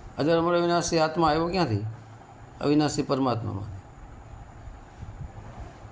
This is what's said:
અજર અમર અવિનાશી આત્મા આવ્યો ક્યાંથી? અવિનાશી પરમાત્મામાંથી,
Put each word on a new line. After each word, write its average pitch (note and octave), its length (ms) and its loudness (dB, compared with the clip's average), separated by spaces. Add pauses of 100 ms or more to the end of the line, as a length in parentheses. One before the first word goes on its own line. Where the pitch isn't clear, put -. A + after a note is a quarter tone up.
(180)
અજર D#3+ 200 4
અમર E3+ 200 4
અવિનાશી E3+ 420 2
આત્મા D#3 300 4
આવ્યો D#3+ 180 2
ક્યાંથી? C#3 380 0 (760)
અવિનાશી D3 420 4
પરમાત્મામાંથી, A2+ 760 -2 (2000)